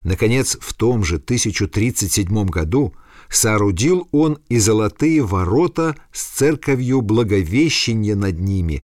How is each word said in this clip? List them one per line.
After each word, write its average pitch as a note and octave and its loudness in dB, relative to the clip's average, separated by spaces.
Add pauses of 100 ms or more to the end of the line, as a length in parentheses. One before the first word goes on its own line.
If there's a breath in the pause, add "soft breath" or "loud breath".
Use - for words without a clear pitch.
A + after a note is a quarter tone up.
Наконец, A2+ 0
в - -14
том A2 0
же E2+ -2
тысячу G#2+ -2
тридцать G#2+ -2
седьмом G2+ 0
году F2+ 0 (340 soft breath)
соорудил G#2+ 0
он D3+ 2 (100)
и A#2+ 2
золотые A2 2
ворота A#2+ 0 (160 soft breath)
с - -10
церковью C3+ 0
Благовещения G#2+ 0
над G2 -2
ними F2+ -2 (100)